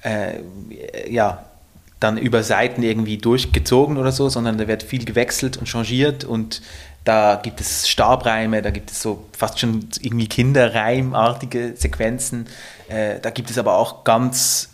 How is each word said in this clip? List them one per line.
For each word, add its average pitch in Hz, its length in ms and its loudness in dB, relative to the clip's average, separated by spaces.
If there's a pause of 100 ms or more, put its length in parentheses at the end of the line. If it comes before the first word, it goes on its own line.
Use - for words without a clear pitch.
äh, 101 380 -4 (680)
ja, 104 360 0 (520)
dann 110 200 2
über 113 240 2
Seiten 117 400 0
irgendwie 110 340 0
durchgezogen 131 800 4
oder 131 160 0
so, 135 160 0
sondern 117 300 0
da 107 100 -2
wird 110 140 -2
viel 120 240 -6
gewechselt 120 500 -2
und - 100 -8
changiert 127 580 0
und 110 360 -4 (440)
da 107 360 6
gibt - 200 -10
es - 280 -2
Stabreime, 110 760 2
da 104 80 -2
gibt 101 200 -6
es - 100 -10
so 101 320 -4
fast - 280 -4
schon 113 280 0 (120)
irgendwie 113 260 -2
Kinderreimartige 120 1500 2
Sequenzen. 117 720 -2 (400)
Äh, 107 320 -4
da 117 100 -4
gibt 120 180 -8
es 117 100 -4
aber 104 200 4
auch - 240 0
ganz 123 720 2